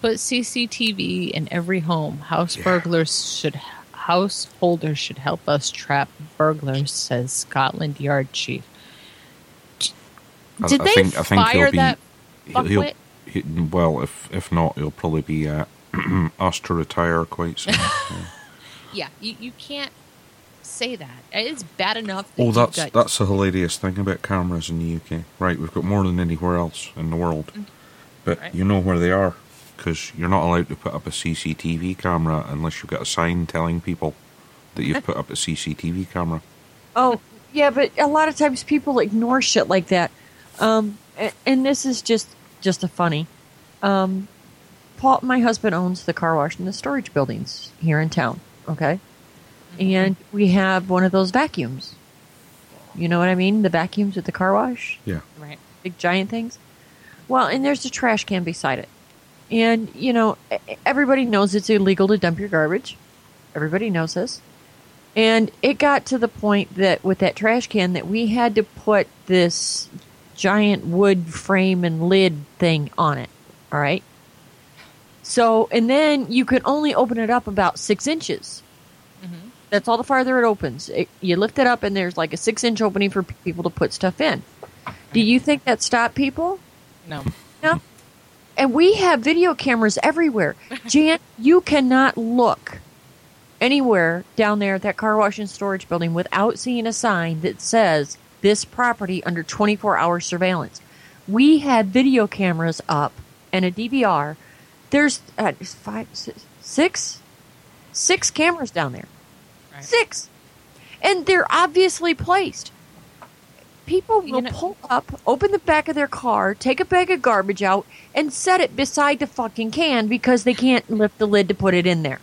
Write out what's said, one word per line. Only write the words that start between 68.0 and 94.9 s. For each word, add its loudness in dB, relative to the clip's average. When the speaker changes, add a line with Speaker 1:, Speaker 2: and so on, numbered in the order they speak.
Speaker 3:
we -2
had 0
to 2
put 0
this 0
giant 2
wood 4
frame 0
and 0
lid 4
thing 2
on 0
it, -10
all -2
right? 0
So, 4
and 2
then 2
you 2
could 2
only 0
open 0
it -2
up 0
about 0
six -2
inches. -6
Speaker 1:
Mm-hmm. -16
Speaker 3:
That's 0
all 2
the -2
farther 2
it 4
opens. -2
It, -4
you 2
lift 0
it 4
up 2
and -2
there's, -2
like, -2
a -8
six-inch -2
opening 0
for -2
people -8
to 0
put -2
stuff -2
in. 0
Do 2
you 4
think 0
that 0
stopped 0
people? -2
Speaker 1:
No. -10
Speaker 3:
No. 2
And 2
we 6
have 4
video 4
cameras 2
everywhere. 2
Speaker 1:
<laughs> -12
Speaker 3:
Jan, 4
you 6
cannot 4
look 0
anywhere 2
down 2
there 0
at -4
that -2